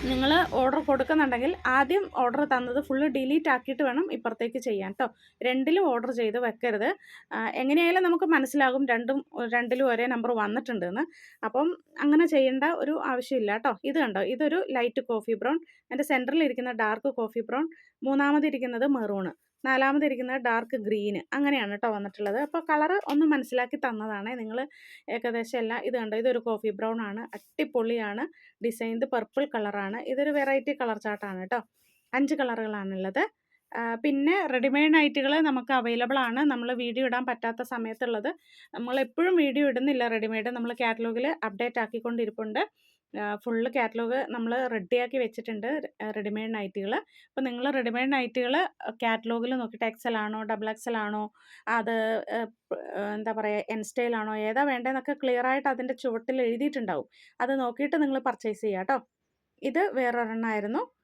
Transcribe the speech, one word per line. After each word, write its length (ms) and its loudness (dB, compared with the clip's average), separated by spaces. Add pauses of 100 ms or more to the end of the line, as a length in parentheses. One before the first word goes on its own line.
നിങ്ങൾ 480 4
ഓർഡർ 280 2
കൊടുക്കുന്നുണ്ടെങ്കിൽ 760 2 (100)
ആദ്യം 480 2
ഓർഡർ 300 2
തന്നത് 400 0
ഫുൾ 220 2
ഡിലീറ്റ് 420 2
ആക്കിയിട്ട് 340 0
വേണം 300 2
ഇപ്പുറത്തേക്ക് 460 -4
ചെയ്യാൻ 340 -4
ട്ടോ. 140 0 (360)
രണ്ടിലും 460 4
ഓർഡർ 220 0
ചെയ്ത് 280 0
വെക്കരുത്. 580 0 (360)
ആ, 160 -2
എങ്ങനെയായാലും 540 4
നമുക്ക് 220 4
മനസ്സിലാകും 640 4
രണ്ടും, 400 0 (260)
രണ്ടിലും 360 2
ഒരേ 180 2
നമ്പർ 260 0
വന്നിട്ടുണ്ടെന്ന്. 720 -2 (400)
അപ്പം 320 0 (240)
അങ്ങനെ 260 6
ചെയ്യേണ്ട 380 4
ഒരു 400 0
ആവശ്യമില്ല 520 0
ട്ടോ. 280 -2
ഇത് 140 0
കണ്ടോ, 240 0
ഇതൊരു 480 2
ലൈറ്റ് 300 0
കോഫി 340 -2
ബ്രൗൺ, 220 0
അതിൻ്റെ 480 -6
സെൻറ്ററിൽ 400 2
ഇരിക്കുന്ന 280 -2
ഡാർക്ക് 360 0
കോഫി 320 -2
ബ്രൗൺ, 280 -2 (340)
മൂന്നാമത് 440 4
ഇരിക്കുന്നത് 400 0
മെറൂൺ, 420 0 (360)
നാലാമത് 400 2
ഇരിക്കുന്നത് 360 -2
ഡാർക്ക് 360 0
ഗ്രീൻ, 460 -2 (100)
അങ്ങനെയാണ് 440 0
ട്ടോ 140 -2
വന്നിട്ടുള്ളത്. 460 -4
അപ്പോൾ 240 -2
കളർ 320 2 (200)
ഒന്ന് 140 6
മനസ്സിലാക്കി 500 0
തന്നതാണേ. 580 -4
നിങ്ങൾ 240 -6 (520)
ഏകദേശം 480 -2
എല്ലാം, 260 -2
ഇത് 100 -2
കണ്ടോ, 220 -2
ഇതൊരു 220 2
കോഫി 320 -2
ബ്രൗൺ 300 -2
ആണ്, 220 -6 (140)
അടിപൊളിയാണ് 880 -2 (400)
ഡിസൈൻ. 320 -2
ഇത് 100 0
പർപ്പിൾ 380 -2
കളറാണ്. 560 -4
ഇതൊരു 300 -2
വെറൈറ്റി 420 0
കളർ 260 -2
ചാർട്ടാണ് 520 -6
ട്ടോ. 100 0 (520)
അഞ്ച് 220 2
കളറുകളാണുള്ളത്. 880 -2 (500)
ആ, 220 -4
പിന്നെ 520 2
റെഡിമെയ്ഡ് 480 4
നൈറ്റികൾ 460 4
നമുക്ക് 320 2
അവൈലബിൾ 460 2
ആണ്. 260 0
നമ്മൾ 280 0
വീഡിയോ 340 0
ഇടാൻ 200 0
പറ്റാത്ത 360 -4
സമയത്തുള്ളത്, 680 -4 (440)
നമ്മളെപ്പോഴും 600 0
വീഡിയോ 320 4
ഇടുന്നില്ല 400 2
റെഡിമെയ്ഡ്, 400 -2
നമ്മൾ 240 -4
കാറ്റലോഗിൽ 540 0 (180)
അപ്ഡേറ്റ് 360 -4
ആക്കിക്കൊണ്ടിരിപ്പുണ്ട്. 880 -4 (500)
ആ, 160 -4
ഫുൾ 320 -2
കാറ്റലോഗ് 600 -2
നമ്മൾ 380 -2
റെഡിയാക്കി 520 -2
വെച്ചിട്ടുണ്ട്, 480 -6
റെ-, 440 -6
റെഡിമെയ്ഡ് 440 -6
നൈറ്റികൾ. 400 -4
അപ്പോൾ 460 -8
നിങ്ങൾ 300 -2
റെഡിമെയ്ഡ് 420 0
നൈറ്റികൾ 420 0 (360)
കാറ്റലോഗിൽ 640 -2
നോക്കിയിട്ട് 300 -4
എക്സ് 220 -6
എൽ 120 -2
ആണോ 240 -4
ഡബിൾ 280 -4
എക്സ് 180 -8
എൽ 80 -2
ആണോ, 260 -2 (460)
അത്, 260 0 (360)
ഏ, 140 -2
പ്-, 360 -10 (340)
എന്താ 180 -4
പറയുക, 380 -2
എൻ 120 -4
സ്റ്റൈൽ 340 -2
ആണോ, 200 -4
ഏതാ 280 0
വേണ്ടതെന്നൊക്കെ 480 -2
ക്ലിയർ 340 0
ആയിട്ട് 220 2
അതിൻ്റെ 260 -2
ചുവട്ടിൽ 480 -2
എഴുതിയിട്ടുണ്ടാവും. 680 0 (320)
അത് 200 0
നോക്കിയിട്ട് 420 0
നിങ്ങൾ 160 2
പർച്ചേസ് 420 -2
ചെയ്യുക 220 -2
ട്ടോ. 160 0 (640)
ഇത് 300 0
വേറൊരെണ്ണമായിരുന്നു. 880 0 (220)